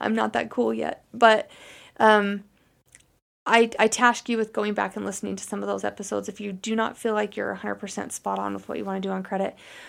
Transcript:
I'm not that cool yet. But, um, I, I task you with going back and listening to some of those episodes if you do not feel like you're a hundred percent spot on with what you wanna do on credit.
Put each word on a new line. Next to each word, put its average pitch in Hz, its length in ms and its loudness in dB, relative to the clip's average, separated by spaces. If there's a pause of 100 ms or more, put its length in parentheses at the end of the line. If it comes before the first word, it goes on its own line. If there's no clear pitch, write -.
I'm 220 140 0
not 220 180 0
that 233 180 0
cool 226 240 0
yet. - 300 -6 (100)
But, 220 340 6 (520)
um, 202 440 4 (1040)
I, 226 300 6
I 220 80 6
task 240 420 2
you 240 80 0
with 220 160 -2
going 208 220 -2
back 196 220 -2
and 202 100 -6
listening 196 300 -6
to - 80 -12
some 143 180 -6
of 202 60 -4
those 196 160 -4
episodes 202 440 -4
if 202 120 -14
you 202 120 -8
do 190 220 -6
not 220 240 -2
feel 220 160 -2
like 208 220 -2
you're 202 160 -4
a 196 40 -6
hundred 202 200 -6
percent - 360 -10
spot 196 280 -6
on 196 140 -4
with 196 140 -10
what - 100 -6
you 208 60 -8
wanna 190 140 -6
do 190 120 -6
on 190 120 -4
credit. 196 320 -4 (340)